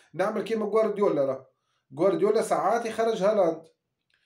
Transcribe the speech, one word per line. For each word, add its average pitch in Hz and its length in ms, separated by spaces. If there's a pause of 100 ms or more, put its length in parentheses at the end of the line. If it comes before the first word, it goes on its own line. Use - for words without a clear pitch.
(140)
نعمل 196 280
كيما 214 240
غوارديولا. 202 580
راه 135 260 (480)
غوارديولا 190 440
ساعات 190 440
يخرج 220 360
هالاند، 190 400 (640)